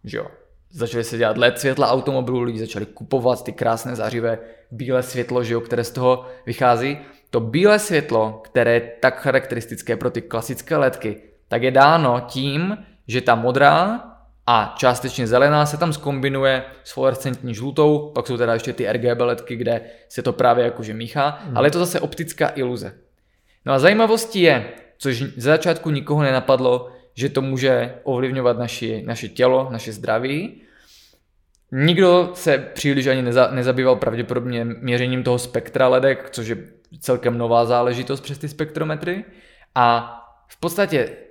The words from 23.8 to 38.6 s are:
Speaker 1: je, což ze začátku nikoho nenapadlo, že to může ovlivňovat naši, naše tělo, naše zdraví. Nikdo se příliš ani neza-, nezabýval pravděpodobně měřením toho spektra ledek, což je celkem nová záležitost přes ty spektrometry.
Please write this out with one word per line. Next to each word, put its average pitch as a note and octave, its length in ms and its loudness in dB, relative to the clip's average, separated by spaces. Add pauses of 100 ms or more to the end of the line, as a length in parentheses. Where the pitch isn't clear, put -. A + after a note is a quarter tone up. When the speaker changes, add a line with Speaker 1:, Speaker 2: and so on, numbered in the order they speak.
Speaker 1:
je, C#3+ 240 4 (340)
což B2+ 200 -4
ze C3 320 -2
začátku D#3+ 400 2
nikoho D3 320 0
nenapadlo, C3 680 2 (260)
že B2+ 140 -4
to C#3 140 0
může C3 600 0
ovlivňovat B2+ 560 -2
naši, A2+ 480 -6
naše A2+ 220 -8
tělo, C3 420 0
naše A2+ 220 -10
zdraví. C3 720 -6 (1080)
Nikdo F3 640 4
se C#3+ 240 2
příliš C3+ 480 -2
ani C3 160 0
neza-, B2 320 4
nezabýval B2+ 420 2
pravděpodobně A#2+ 680 -4
měřením B2 580 -2
toho B2 160 0
spektra B2+ 500 0
ledek, B2+ 420 2
což A2 180 -8
je A2+ 80 -4 (440)
celkem A#2+ 380 0
nová A#2 260 4
záležitost B2 560 0
přes C#3+ 180 -12
ty D3+ 100 -10
spektrometry. D#3+ 760 -6 (500)